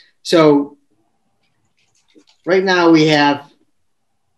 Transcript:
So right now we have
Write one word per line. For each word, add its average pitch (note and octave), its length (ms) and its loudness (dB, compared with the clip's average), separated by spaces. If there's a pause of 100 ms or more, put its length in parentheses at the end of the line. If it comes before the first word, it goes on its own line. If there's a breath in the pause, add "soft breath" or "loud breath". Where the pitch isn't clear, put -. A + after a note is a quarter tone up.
(240 soft breath)
So D3 520 0 (1700)
right F#3 200 -2
now F3+ 260 0
we D#3 160 2
have D3 440 -2 (880)